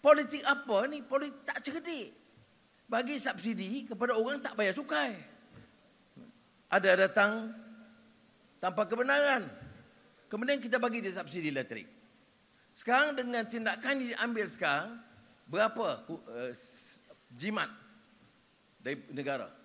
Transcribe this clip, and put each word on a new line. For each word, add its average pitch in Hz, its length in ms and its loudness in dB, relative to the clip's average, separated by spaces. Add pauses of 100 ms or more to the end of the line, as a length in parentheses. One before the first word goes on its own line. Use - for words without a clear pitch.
Politik 285 420 6
apa 254 460 2
ni? 294 100 -10
Politik 277 460 -2
tak - 160 -4
cerdik. 302 480 -6 (720)
Bagi 247 320 -2
subsidi 214 720 -4
kepada 226 320 0
orang 269 240 -2
tak - 160 -6
bayar 196 160 2
cukai. 285 400 -2 (1500)
Ada 190 400 6
datang 214 480 2 (1040)
tanpa 180 260 0
kebenaran. 254 600 2 (800)
Kemudian 254 320 0
kita 233 180 -2
bagi 233 220 0
dia 190 160 -6
subsidi 160 340 -6
elektrik. 123 380 -4 (880)
Sekarang 277 400 2
dengan 240 320 -2
tindakan 233 540 -2
yang 240 160 -4
diambil 226 320 -2
sekarang, 165 480 0 (480)
berapa 214 640 0
ku-, 160 240 -10
eh, 123 180 -6
s-, - 480 -16 (320)
jimat 170 380 -4 (1120)
dari 139 160 -4 (160)
negara? 135 340 -4 (180)